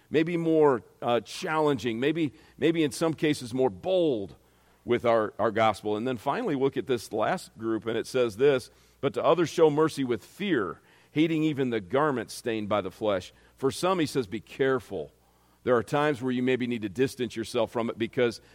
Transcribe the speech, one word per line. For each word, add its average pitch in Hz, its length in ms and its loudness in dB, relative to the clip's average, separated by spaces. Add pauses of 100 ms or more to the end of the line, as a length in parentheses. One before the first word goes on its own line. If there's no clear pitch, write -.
(100)
maybe 165 260 0
more, 156 460 4 (200)
uh, 120 180 2
challenging, 143 760 -2
maybe, 151 340 0 (240)
maybe 165 280 2
in 135 80 -2
some 165 220 -2
cases 147 380 -2
more 127 160 2
bold 127 680 -2 (480)
with 117 200 0
our, 117 360 2
our 113 100 2
gospel. 107 460 0
And 110 100 -4
then 131 100 -2
finally, 160 380 -2
look 135 220 0
at 117 100 -4
this 123 260 -2
last 117 460 -2
group, 110 280 -4
and 113 120 -2
it 117 80 -4
says 120 300 0
this, 131 340 2 (300)
"But 135 140 -2
to 110 100 -2
others 165 240 4
show 160 220 6
mercy 147 340 0
with 120 200 -2
fear, 123 560 -2 (300)
hating 160 320 0
even 139 280 0
the 110 100 -2
garment 123 500 0
stained 110 380 -6
by 104 120 0
the 92 120 -4
flesh." 101 400 -2 (240)
For 135 160 0
some, 185 260 0
he 156 80 0
says, 123 220 -4
"Be 104 120 -8
careful." 120 720 -4 (520)
There 123 120 4
are 113 60 2
times 147 400 0
where 131 100 -2
you 123 120 -2
maybe 127 240 0
need 120 140 -4
to 107 60 -4
distance 120 460 -2
yourself 113 380 -2
from 117 180 -2
it - 80 -8
because 117 420 0 (140)